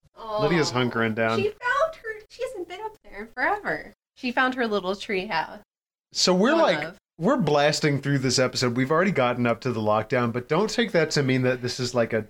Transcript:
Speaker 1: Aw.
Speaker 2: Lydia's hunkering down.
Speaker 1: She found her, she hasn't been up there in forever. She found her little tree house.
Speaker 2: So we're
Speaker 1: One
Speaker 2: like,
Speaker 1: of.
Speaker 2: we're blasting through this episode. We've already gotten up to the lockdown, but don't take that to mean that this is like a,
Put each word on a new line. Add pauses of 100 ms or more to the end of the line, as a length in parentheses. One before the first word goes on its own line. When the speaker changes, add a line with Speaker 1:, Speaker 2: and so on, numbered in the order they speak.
(180)
Speaker 1:
Aw.
Speaker 2:
Lydia's
hunkering
down.
Speaker 1:
She
found
her,
she
hasn't
been
up
there
in
forever. (240)
She
found
her
little
tree
house. (540)
Speaker 2:
So
we're
Speaker 1:
One
Speaker 2:
like,
Speaker 1:
of. (220)
Speaker 2:
we're
blasting
through
this
episode.
We've
already
gotten
up
to
the
lockdown,
but
don't
take
that
to
mean
that
this
is
like
a,